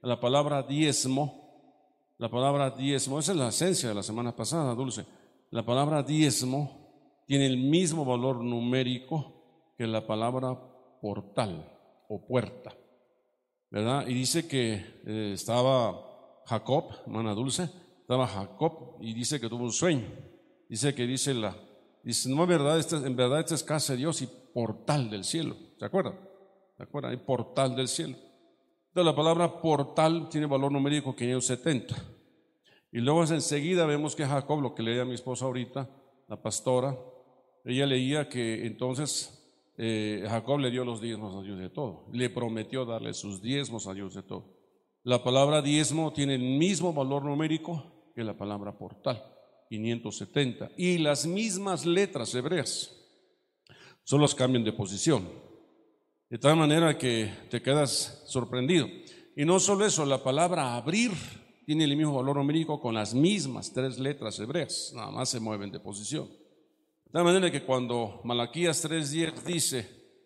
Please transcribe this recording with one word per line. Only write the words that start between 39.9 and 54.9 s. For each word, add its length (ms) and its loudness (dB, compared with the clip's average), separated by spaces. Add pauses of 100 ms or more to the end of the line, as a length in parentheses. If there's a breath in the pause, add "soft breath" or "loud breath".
Jacob 300 0
le 100 2
dio 160 -2
los 160 -6
diezmos 340 -8
a 60 -10
Dios 160 -10
de 140 -8
todo. 400 -8
Le 180 0
prometió 560 -4
darle 300 -6
sus 260 -10
diezmos 460 -4
a 80 -8
Dios 180 -10
de 80 -12
todo. 380 -14 (420)
La 220 2
palabra 400 4
diezmo 500 2
tiene 220 0
el 80 0
mismo 500 2
valor 320 0
numérico 880 -4
que 100 -6
la 140 -6
palabra 400 -6
portal, 460 -6 (480)
quinientos 480 -4
setenta. 580 -2
Y 220 2
las 260 2
mismas 640 -2
letras 480 0
hebreas, 600 -2 (1080 loud breath)
solo 240 6 (100)
cambian 260 4
de 100 0
posición. 680 0 (880)